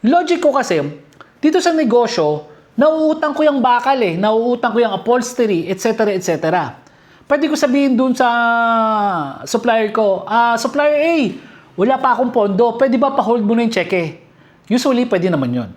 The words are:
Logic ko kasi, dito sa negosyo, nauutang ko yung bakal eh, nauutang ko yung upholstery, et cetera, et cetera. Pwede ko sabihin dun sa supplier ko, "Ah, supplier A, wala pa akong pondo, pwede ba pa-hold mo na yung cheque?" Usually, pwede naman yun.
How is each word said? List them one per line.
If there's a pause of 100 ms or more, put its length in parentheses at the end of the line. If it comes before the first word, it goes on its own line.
Logic
ko
kasi, (600)
dito
sa
negosyo, (320)
nauutang
ko
yung
bakal
eh,
nauutang
ko
yung
upholstery,
et
cetera,
et
cetera. (480)
Pwede
ko
sabihin
dun
sa (1160)
supplier
ko,
"Ah,
supplier
A, (600)
wala
pa
akong
pondo,
pwede
ba
pa-hold
mo
na
yung
cheque?" (480)
Usually,
pwede
naman
yun.